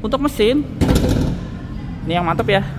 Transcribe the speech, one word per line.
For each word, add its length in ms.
Untuk 160
mesin, 400
ini 80
yang 160
mantep 160
ya, 160